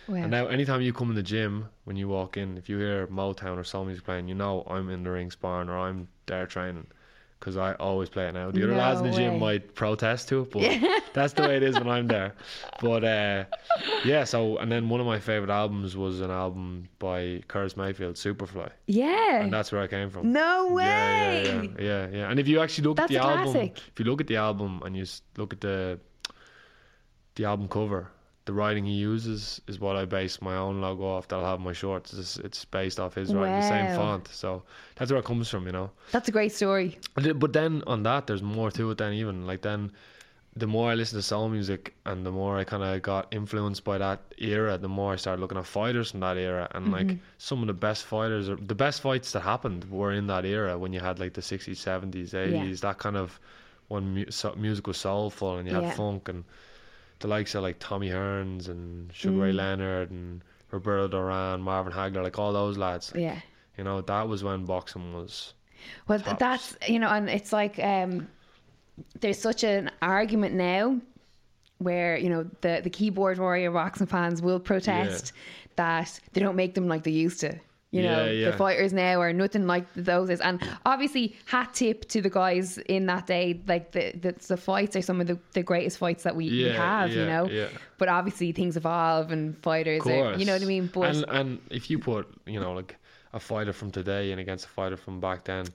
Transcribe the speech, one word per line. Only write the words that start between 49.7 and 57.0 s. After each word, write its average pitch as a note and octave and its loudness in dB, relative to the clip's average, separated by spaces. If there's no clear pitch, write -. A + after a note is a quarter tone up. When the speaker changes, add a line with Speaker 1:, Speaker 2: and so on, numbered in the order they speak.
Speaker 2:
were G2 0
in G2+ 0
that F#2 0
era G2 0
when F#2 -4
you F#2 -4
had, F2+ -4
like, F#2 -6
the F#2+ -8
sixties, F#2+ -8
seventies, F#2 -6
Speaker 1:
Yeah. F#2 -2
Speaker 2:
eighties, F#2+ -2
that G2+ -2
kind G2+ -4
of F#2 -6
when G2 -2
mu-, G2 -4
so-, - -6
music G#2+ -2
was F#2+ -4
soulful G2 -2
and F2+ -6
you F2+ -4
had F#2 0
Speaker 1:
Yeah. E3+ -2
Speaker 2:
funk G2+ -4
and F2 -8